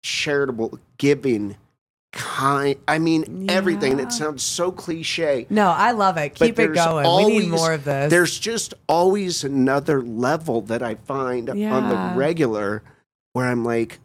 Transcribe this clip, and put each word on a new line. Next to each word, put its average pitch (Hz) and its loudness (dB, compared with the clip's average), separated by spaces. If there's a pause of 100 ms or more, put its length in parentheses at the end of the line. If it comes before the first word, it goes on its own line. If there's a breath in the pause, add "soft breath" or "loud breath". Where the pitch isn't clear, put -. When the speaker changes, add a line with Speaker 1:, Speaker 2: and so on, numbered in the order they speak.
Speaker 1:
charitable, 135 -2 (200)
giving, 131 0 (560)
kind, 139 -2 (120)
I 151 0
mean, 165 -2
everything. 180 0
And 139 0
it 131 -4
Speaker 2:
Yeah. 123 -10
Speaker 1:
sounds 151 -6
so 175 -2
cliche. 165 -4
Speaker 2:
No, 202 4
I 185 2
love 196 2
it. 147 -4
Speaker 1:
But 160 4
Speaker 2:
Keep - 2
it - -2 (180)
Speaker 1:
there's - 2
Speaker 2:
going. 160 0 (120)
We 202 6
need 214 6 (120)
Speaker 1:
always, 175 -2
Speaker 2:
more 160 2
of 151 -4
this. 143 0
Speaker 1:
there's 170 4
just - -6 (140)
always 180 2
another 139 2
level 123 -2
that 113 -4
I 117 -4
find 127 -4
on - -6
the 202 -4
Speaker 2:
Yeah. 208 -2
Speaker 1:
regular 117 -2 (500 soft breath)
where 127 0
I'm 120 0
like 117 -2